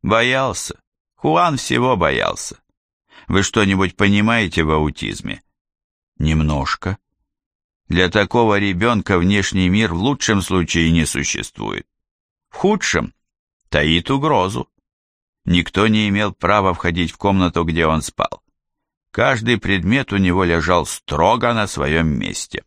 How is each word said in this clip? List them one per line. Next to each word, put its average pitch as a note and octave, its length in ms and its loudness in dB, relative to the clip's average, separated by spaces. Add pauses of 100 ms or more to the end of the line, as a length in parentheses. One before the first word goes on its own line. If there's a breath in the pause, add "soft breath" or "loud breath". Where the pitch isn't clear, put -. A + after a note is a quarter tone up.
«Боялся. A#2+ 760 0 (360)
Хуан D#3+ 420 0
всего B2 400 0
боялся. C2+ 640 -2 (680 loud breath)
Вы F#2+ 160 2
что-нибудь F#2+ 540 0
понимаете G#2 640 2
в D2+ 80 2
аутизме?» D2 720 -4 (760)
«Немножко». D#2 800 -2 (920)
«Для F2+ 200 2
такого G#2+ 480 2
ребенка G2+ 600 0
внешний F#2+ 500 2
мир G2+ 260 2
в E2+ 40 -4
лучшем A2 440 0
случае F2 500 0
не E2 140 4
существует. G#1 800 -8 (640)
В - 80 -20
худшем F3+ 580 -2 (540)
таит D#2 420 0
угрозу. B2+ 600 -2 (760)
Никто F2 440 0
не G#2+ 200 2
имел G2+ 240 0
права F#2+ 420 0
входить E2+ 380 -2
в - 60 -20
комнату, F2+ 480 0
где E2 200 0
он D#2 160 0
спал. - 400 -6 (680)
Каждый A#2 480 0
предмет G2 540 0
у G2+ 40 0
него F#2 280 2
лежал E2+ 400 2
строго A2 680 0
на G#2+ 140 -2
своем D#2 400 0
месте». G#1+ 600 -6